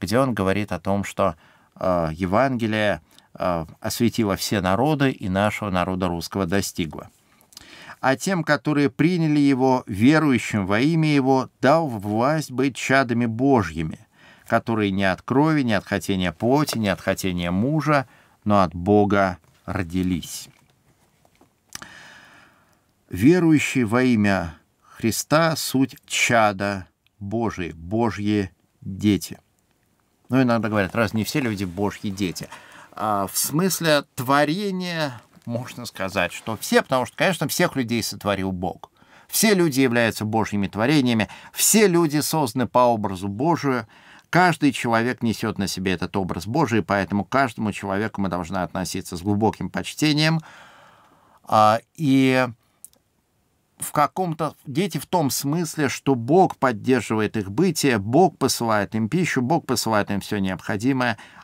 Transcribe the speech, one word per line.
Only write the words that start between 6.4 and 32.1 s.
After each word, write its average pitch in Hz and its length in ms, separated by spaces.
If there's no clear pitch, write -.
достигло. 87 640
«А 131 160
тем, 180 280
которые 147 440
приняли 156 520
его, 131 460
верующим 120 800
во 101 140
имя 156 340
его, 131 360
дал 156 260
власть 117 640
быть 127 260
чадами 120 500
Божьими, 110 720
которые 110 440
не 98 140
от 92 160
крови, 147 440
не 117 100
от 92 100
хотения 92 480
плоти, 123 460
не 110 100
от 87 140
хотения 87 480
мужа, 139 580
но 104 180
от 85 120
Бога 98 640
родились». 90 800
Верующие 151 760
во 113 180
имя 101 540
Христа — 151 580
суть - 420
чада 101 840
Божие, 101 520
Божьи 101 760
дети. 95 580
Ну, 127 140
иногда 117 260
говорят, 104 280
раз 110 180
не 110 80
все 151 180
люди — 107 240
Божьи 98 460